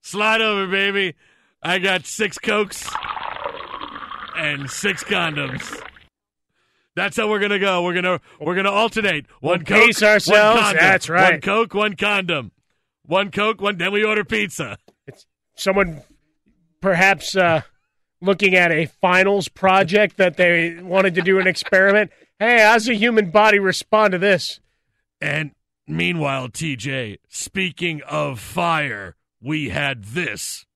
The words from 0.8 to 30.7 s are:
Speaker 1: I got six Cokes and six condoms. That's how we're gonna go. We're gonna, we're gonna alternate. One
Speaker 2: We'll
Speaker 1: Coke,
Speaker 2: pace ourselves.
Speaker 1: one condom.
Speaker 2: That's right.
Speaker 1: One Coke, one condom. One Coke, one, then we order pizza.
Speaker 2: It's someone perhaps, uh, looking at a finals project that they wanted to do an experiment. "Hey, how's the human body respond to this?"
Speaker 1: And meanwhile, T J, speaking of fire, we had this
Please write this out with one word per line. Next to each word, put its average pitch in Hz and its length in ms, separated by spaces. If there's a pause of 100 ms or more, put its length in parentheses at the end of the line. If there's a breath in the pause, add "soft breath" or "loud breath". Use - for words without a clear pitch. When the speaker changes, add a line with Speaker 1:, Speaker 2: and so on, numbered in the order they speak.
Speaker 1:
I 180 180
got 185 260
six - 320
Cokes 208 520 (1500)
and 143 320
six - 340
condoms. 160 800 (1120)
That's 190 220
how 220 120
we're 208 100
gonna 202 200
go. 185 240
We're 175 120
gonna, 180 260 (180 soft breath)
we're 160 160
gonna 196 160
alternate. 202 540 (160 soft breath)
One 175 180
Speaker 2:
We'll 156 60
Speaker 1:
Coke, 202 220
Speaker 2:
pace 214 160
ourselves. 214 520
Speaker 1:
one 226 80
condom. 196 220
Speaker 2:
That's 190 240
right. 180 240
Speaker 1:
One 160 80
Coke, 208 320
one 208 220
condom. 180 560 (540)
One 190 260
Coke, 208 300
one, 202 160
then 180 140
we 208 120
order 214 200
pizza. 160 540 (280)
Speaker 2:
It's - 200 (300)
someone 190 460 (800)
perhaps, 190 540
uh, 170 260 (600)
looking 190 340
at 175 160
a 160 140 (160)
finals 190 460
project 190 680
that 185 200
they 170 440
wanted 185 340
to 180 60
do 190 180
an 190 80
experiment. 196 640 (280 soft breath)
"Hey, 233 200
how's 220 260
the 240 100
human 220 360
body 208 280
respond 202 540
to 185 40
this?" 185 420 (640)
Speaker 1:
And 147 300 (360)
meanwhile, 151 600
T 156 260
J, 123 420 (120)
speaking 170 760
of 147 360
fire, 143 760 (240)
we 143 300
had 135 340
this 117 600 (100)